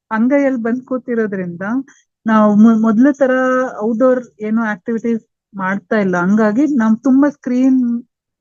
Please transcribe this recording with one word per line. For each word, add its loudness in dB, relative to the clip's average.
ಅಂಗೈಯಲ್ಲಿ 0
ಬಂದ್ -4
ಕೂತಿರೋದ್ರಿಂದ -6
ನಾವು 4
ಮೊ-, 6
ಮೊದ್ಲ 2
ತರ 0
ಔಟ್‌ಡೋರ್ 0
ಏನೋ -2
ಆಕ್ಟಿವಿಟೀಸ್ -6
ಮಾಡ್ತಾ -4
ಇಲ್ಲ. 0
ಹಂಗಾಗಿ 0
ನಾವ್ 0
ತುಂಬಾ 2
ಸ್ಕ್ರೀನ್, -2